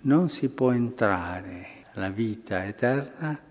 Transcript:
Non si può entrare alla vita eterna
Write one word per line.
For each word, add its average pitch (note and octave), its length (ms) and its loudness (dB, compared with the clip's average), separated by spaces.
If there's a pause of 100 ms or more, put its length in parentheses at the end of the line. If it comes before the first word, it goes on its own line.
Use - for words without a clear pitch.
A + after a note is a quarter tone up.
Non D3+ 280 4
si - 200 -2
può B2+ 220 2
entrare F#2 1200 -2
alla F#2+ 160 -4
vita G2+ 540 -4
eterna C#3 680 -2 (200)